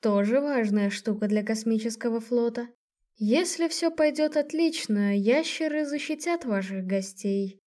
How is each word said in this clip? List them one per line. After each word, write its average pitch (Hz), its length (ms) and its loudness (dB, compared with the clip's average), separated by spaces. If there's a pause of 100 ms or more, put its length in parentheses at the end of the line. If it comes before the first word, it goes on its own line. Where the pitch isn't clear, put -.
Тоже 208 400 2
важная 220 500 2
штука 208 380 -4
для 214 160 2
космического 226 760 -2
флота. 233 480 -2 (480)
Если 320 520 2
все 330 220 0
пойдет 302 460 2
отлично, 294 800 0
ящеры 302 720 0
защитят 302 580 -4
ваших 196 400 -2
гостей. 196 840 -2